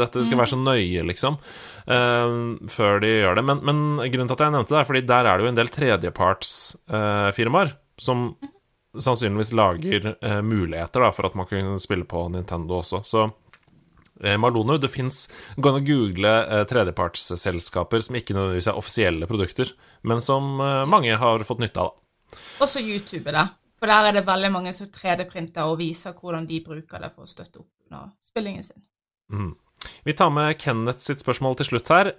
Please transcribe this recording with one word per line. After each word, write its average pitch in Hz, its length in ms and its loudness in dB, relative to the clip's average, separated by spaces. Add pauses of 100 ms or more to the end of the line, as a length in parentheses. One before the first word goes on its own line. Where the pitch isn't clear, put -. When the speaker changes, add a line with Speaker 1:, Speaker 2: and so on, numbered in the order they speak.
Speaker 1:
dette?» 120 180 0
Det 120 80 2
skal 131 120 2
Speaker 2:
Mm. 123 40 6
Speaker 1:
være 113 140 2
så 127 80 -2
nøye, 90 420 0
liksom, 135 320 -2 (480)
um, 120 800 2
før 101 340 2
de 107 60 2 (160)
gjør 92 140 4
det. 117 80 2
Men, 139 180 0
men 147 480 0
grunnen 127 160 0
til 123 60 -2
at 127 80 -4
jeg 151 120 2
nevnte 135 220 0
det, 151 60 4
er 135 80 2
fordi 131 180 0
der 123 200 6
er 95 100 6
det 98 80 2
jo 120 40 2
en 123 60 -2
del 117 140 2
tredjeparts, 92 1080 0 (120)
eh, 104 440 0
firmaer 139 420 2 (240)
som 123 420 -2
Speaker 2:
Mhm. 285 80 -12 (480)
Speaker 1:
sannsynligvis 113 560 0
lager, 107 680 2
eh, 104 180 -2
muligheter 90 640 -2
da, 107 80 6
for 95 140 -2
at 92 100 -4
man 92 100 -6
kan 98 320 -4
spille 90 260 -4
på 85 280 -4
Nintendo 87 480 -4
også. 92 240 -4
Så, 110 260 2 (960)
eh, 101 120 2
Malone, 117 440 2
det 135 100 -2
finnes, - 380 -2 (280)
gå 139 120 4
inn 135 80 4
og 139 100 -2
google, 104 400 2
eh, 107 380 4
tredjepartsselskaper 90 1400 -2
som 123 140 -4
ikke 104 180 -6
nødvendigvis 92 320 -2
er 110 140 0
offisielle 92 480 0
produkter, 110 420 -2 (320)
men 117 180 -2
som, 139 400 0
eh, 135 260 0
mange 147 300 2
har 113 240 4
fått 113 200 -6
nytte 110 180 -4
av. 90 140 -2 (640)
Speaker 2:
Også 277 240 0
YouTube, 202 480 -8
da. 156 200 0 (280)
For 226 80 -4
der 214 220 6
er 208 40 4
det 196 140 0
veldig 190 240 2
mange 180 240 -4
som 202 140 -12
tre 180 280 -4
D-printer 175 540 -8
og 160 80 -2
viser 170 360 -6
hvordan 165 340 -8
de 160 120 -6
bruker 160 400 -14
det 160 140 -12
for - 80 -20
å - 60 -20
støtte - 320 -20
opp - 80 -20 (220)
under - 200 -18 (160)
spillingen 202 380 -8
sin. - 180 -20 (480)
Speaker 1:
Mm. 101 240 -6 (500)
Vi 147 100 0
tar 170 160 4
med 151 280 0
Kenneth 120 420 -2
sitt 143 200 -4
spørsmål 131 380 -2
til 139 80 -2
slutt 120 220 -2
her. 185 300 4